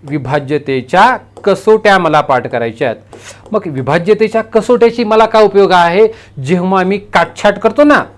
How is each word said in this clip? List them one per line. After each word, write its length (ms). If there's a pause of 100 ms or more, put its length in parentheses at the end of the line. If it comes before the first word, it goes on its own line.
विभाज्यतेच्या 1120 (280)
कसोट्या 540
मला 220
पाठ 260
करायच्या 420
आहेत. 300 (340)
मग 140
विभाज्यतेच्या 760
कसोट्याची 640
मला 220
काय 180
उपयोग 280
आहे? 340 (360)
जेव्हा 400
मी 160
काटछाट 600
करतो 260
ना 180 (160)